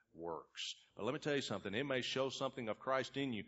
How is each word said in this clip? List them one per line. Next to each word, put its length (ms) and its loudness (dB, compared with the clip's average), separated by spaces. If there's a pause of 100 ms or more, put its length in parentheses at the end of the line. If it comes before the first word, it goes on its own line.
(140)
works." 600 -6 (220)
But 80 -4
let 80 2
me 80 -2
tell 140 2
you 80 2
something. 320 -2
It 100 2
may 160 2
show 300 2
something 400 -2
of 80 0
Christ 400 2
in 160 0
you, 120 -2